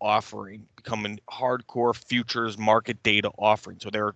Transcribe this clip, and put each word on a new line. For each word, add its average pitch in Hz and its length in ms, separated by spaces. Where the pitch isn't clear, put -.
offering, 107 640
becoming 104 420
hardcore 123 640
futures 117 640
market 110 460
data 104 340
offering. 107 440
So 104 100
they're 104 200
a 101 60